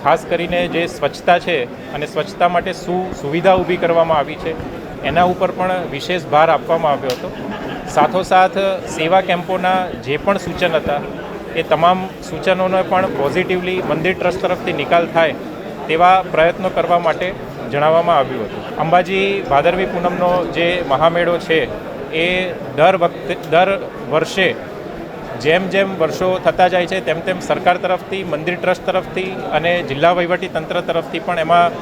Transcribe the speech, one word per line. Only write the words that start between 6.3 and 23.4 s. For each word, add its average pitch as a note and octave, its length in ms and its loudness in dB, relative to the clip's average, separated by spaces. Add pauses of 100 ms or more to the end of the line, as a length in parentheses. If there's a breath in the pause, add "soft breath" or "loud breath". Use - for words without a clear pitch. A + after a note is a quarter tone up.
આપવામાં D#3+ 420 2
આવ્યો C3+ 200 -2
હતો. D3+ 380 -6 (440)
સાથોસાથ F#3 640 4 (300)
સેવા E3 340 2
કેમ્પોના F#3 680 0
જે C#3 280 -4
પણ G3+ 200 0
સૂચન E3 380 -2
હતા D3 260 0 (540)
એ E3 80 0
તમામ F3+ 440 4
સૂચનોનો F#3 840 0
પણ F#3 160 2
પોઝિટિવલી F3+ 840 0
મંદિર D#3 300 0
ટ્રસ્ટ F3+ 220 0
તરફથી F3+ 320 -2
નિકાલ D#3 340 2
થાય D#3+ 280 2 (520)
તેવા F3+ 440 6
પ્રયત્નો F3 380 2
કરવા F3 300 2
માટે F3 340 -2 (380)
જણાવવામાં D#3+ 460 4
આવ્યું B2+ 280 0
હતું. - 320 -10
અંબાજી F#3+ 720 2
ભાદરવી E3+ 360 4
પૂનમનો F3+ 600 0
જે E3+ 420 0
મહામેળો E3 500 2
છે D#3+ 500 -2 (240)
એ F3 420 -2 (220)
દર F3 220 6
વખતે, E3+ 380 -2 (160)